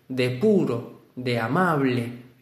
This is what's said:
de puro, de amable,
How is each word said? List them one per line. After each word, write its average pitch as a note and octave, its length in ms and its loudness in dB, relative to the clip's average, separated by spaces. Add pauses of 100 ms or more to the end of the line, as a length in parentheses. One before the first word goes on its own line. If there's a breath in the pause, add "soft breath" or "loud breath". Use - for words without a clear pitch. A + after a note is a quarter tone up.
de B2+ 220 0
puro, D3 720 0 (140)
de B2 240 -2
amable, C3 720 0 (300)